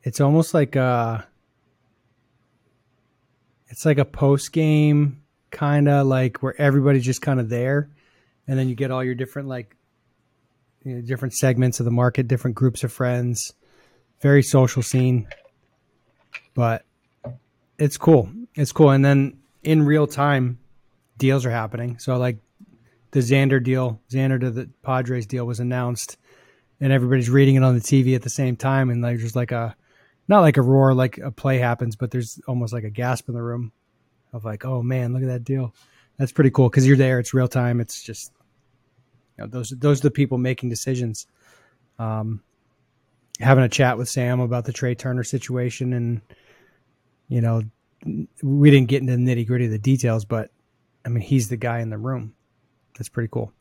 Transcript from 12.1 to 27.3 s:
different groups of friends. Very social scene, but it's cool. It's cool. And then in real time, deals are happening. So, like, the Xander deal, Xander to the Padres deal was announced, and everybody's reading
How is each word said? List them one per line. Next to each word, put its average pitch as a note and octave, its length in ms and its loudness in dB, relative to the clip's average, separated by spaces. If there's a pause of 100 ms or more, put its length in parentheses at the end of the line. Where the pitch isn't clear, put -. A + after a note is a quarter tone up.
different A#2+ 280 -2
groups B2+ 280 0
of A#2+ 100 -6
friends. B2 600 -4 (680)
Very C#3+ 200 6
social B2+ 400 2
scene, B2+ 460 0 (1300)
but A2+ 320 0 (920)
it's D3+ 200 0
cool. B2+ 320 4 (260)
It's D3 160 -2
cool. D3+ 200 6
And C#3 140 4
then C#3 320 2 (260)
in D#3 200 4
real D3 240 2
time, C#3 500 0 (600)
deals C3+ 280 2
are A#2+ 60 -2
happening. A#2 480 -6
So, C3 180 -4
like, B2 200 -2 (720)
the C#3+ 80 0
Xander C3+ 420 2
deal, B2+ 380 -2 (100)
Xander C3+ 300 -2
to B2+ 120 -4
the A#2 180 -8 (120)
Padres B2+ 460 -4
deal B2 180 -6
was A#2 140 -6
announced, B2 580 -4 (640)
and C3+ 120 2
everybody's B2 380 2
reading C3+ 260 6